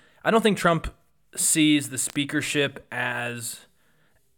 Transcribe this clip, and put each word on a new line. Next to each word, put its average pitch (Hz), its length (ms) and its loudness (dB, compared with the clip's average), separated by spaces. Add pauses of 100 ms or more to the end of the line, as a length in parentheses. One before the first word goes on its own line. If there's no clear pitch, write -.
(220)
I - 80 0
don't 220 120 4
think 208 160 2
Trump 165 340 0 (420)
sees 151 540 4
the 127 80 -10
speakership 143 960 -4
as 120 680 -6 (760)